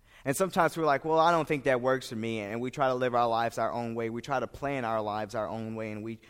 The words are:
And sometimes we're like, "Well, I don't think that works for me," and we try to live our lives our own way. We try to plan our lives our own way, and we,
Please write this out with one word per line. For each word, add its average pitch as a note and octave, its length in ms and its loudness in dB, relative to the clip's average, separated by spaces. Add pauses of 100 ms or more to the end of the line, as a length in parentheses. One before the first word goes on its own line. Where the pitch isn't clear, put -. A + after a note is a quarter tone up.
(240)
And C#3 100 0
sometimes F3 440 2
we're D#3+ 80 0
like, C#3 180 4
"Well, D#3+ 160 2
I E3 120 8
don't D#3+ 140 4
think C#3 200 -2
that C3 160 4
works C3 260 0
for A#2+ 80 -8
me," A2+ 240 -2
and G#2 220 -4
we B2+ 100 -4
try C#3 160 0
to B2+ 80 2
live B2+ 200 0
our A#2+ 120 4
lives A#2 300 0
our A2+ 120 0
own A#2 260 -4
way. A2+ 140 -2
We A#2 120 -6
try C#3 180 -2
to A#2 80 -2
plan C#3 380 -4
our A2+ 160 0
lives G#2+ 340 -4
our G#2+ 100 -2
own A2 300 -6
way, A2 160 -6
and G#2+ 140 -8
we, A2+ 140 -10 (100)